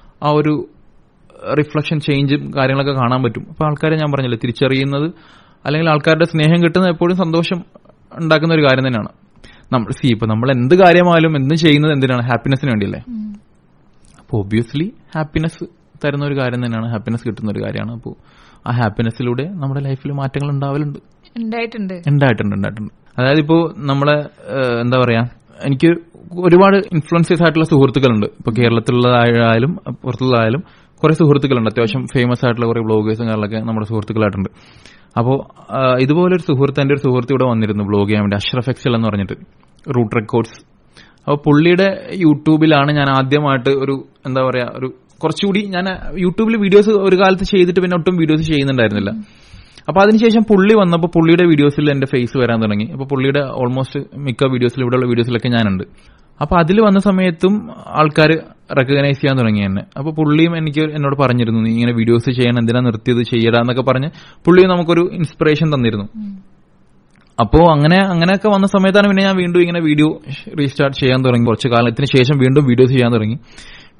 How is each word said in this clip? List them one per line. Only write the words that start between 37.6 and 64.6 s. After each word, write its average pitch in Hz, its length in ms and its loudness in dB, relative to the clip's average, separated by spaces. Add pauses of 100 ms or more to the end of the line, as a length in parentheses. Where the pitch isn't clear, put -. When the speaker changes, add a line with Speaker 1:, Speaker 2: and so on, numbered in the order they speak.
Speaker 1:
വ്ളോഗ് 101 240 0
ചെയ്യാൻ 104 160 2
വേണ്ടി, 101 120 0
അഷ്റഫ് 120 340 -4
എക്സൽ 123 260 -2
എന്ന് 113 120 0
പറഞ്ഞിട്ട്, 101 260 -4 (640)
റൂട്ട് 117 180 -2
റെക്കോർഡ്സ്. 117 500 -4 (540)
അപ്പൊ 143 160 -2 (100)
പുള്ളിയുടെ 180 640 2 (160)
YouTube-ലാണ് 151 640 2
ഞാൻ 143 180 0
ആദ്യമായിട്ട് 135 600 0
ഒരു, 139 360 -2 (200)
എന്താ 131 160 -2
പറയാ, 123 340 -2
ഒരു 131 180 -8 (300)
കുറച്ചുകൂടി 196 420 -2
ഞാൻ 190 200 -6 (380)
YouTube-ൽ 220 340 0
വീഡിയോസ് 202 320 4
ഒരു 196 260 2
കാലത്ത് 190 280 2
ചെയ്തിട്ട് 180 360 2
പിന്നെ 180 180 -2
ഒട്ടും 180 200 -2
വീഡിയോസ് 156 240 0
ചെയ്യുന്നുണ്ടായിരുന്നില്ല. 127 720 0 (760)
അപ്പൊ 165 140 2
അതിനുശേഷം 220 420 4
പുള്ളി 208 320 4
വന്നപ്പോ 170 400 2
പുള്ളിയുടെ 170 300 4
വീഡിയോസിൽ 147 460 2
എന്റെ 135 160 -2
ഫേസ് 123 300 -2
വരാൻ 117 240 0
തുടങ്ങി. 107 240 -2
അപ്പൊ 135 200 -10
പുള്ളിയുടെ 139 340 -2
almost 131 760 -4
മിക്ക 135 320 -4
വീഡിയോസിലും, 127 380 0
ഇവിടെയുള്ള 123 220 0
വീഡിയോസിലൊക്കെ 120 420 -2
ഞാനുണ്ട്. 107 340 0 (580)
അപ്പൊ 175 160 0
അതിൽ 175 240 2
വന്ന 196 180 4
സമയത്തും 185 680 0 (180)
ആൾക്കാര് 156 520 2 (380)
റെക്കഗ്നൈസ് 139 440 0
ചെയ്യാൻ 135 180 0
തുടങ്ങി 107 200 2
എന്നെ. 98 240 -2 (140)
അപ്പൊ 147 140 -6
പുള്ളിയും 160 460 0
എനിക്ക്, 156 240 -2
എന്നോട് 147 340 -2
പറഞ്ഞിരുന്നു, 120 440 0
"നീ 113 120 0
ഇങ്ങനെ 120 200 0
വീഡിയോസ് 117 380 2
ചെയ്യാൻ 123 300 0
എന്തിനാ 117 200 0
നിർത്തിയത്, 120 440 0
ചെയ്യടാ" 113 360 2
എന്നൊക്കെ 123 220 -2
പറഞ്ഞ് 131 280 0 (360)
പുള്ളി 180 180 8